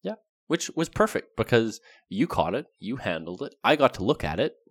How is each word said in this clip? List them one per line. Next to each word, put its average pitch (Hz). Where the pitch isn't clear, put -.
Yeah, 202
which -
was 165
perfect -
because 113
you 98
caught 87
it, 151
you 117
handled 87
it. -
I 139
got 139
to -
look 139
at 80
it 156